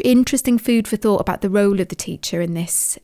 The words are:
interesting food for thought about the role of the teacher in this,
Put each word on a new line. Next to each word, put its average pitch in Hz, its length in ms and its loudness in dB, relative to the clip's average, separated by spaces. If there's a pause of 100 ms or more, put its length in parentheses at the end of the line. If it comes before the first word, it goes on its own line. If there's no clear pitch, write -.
interesting 254 560 2
food 233 280 0
for - 80 -4
thought 214 260 2
about - 200 -4
the 202 80 -2
role 202 320 2
of 175 80 -4
the 175 60 -12
teacher - 440 -6
in 170 140 -2
this, - 500 -4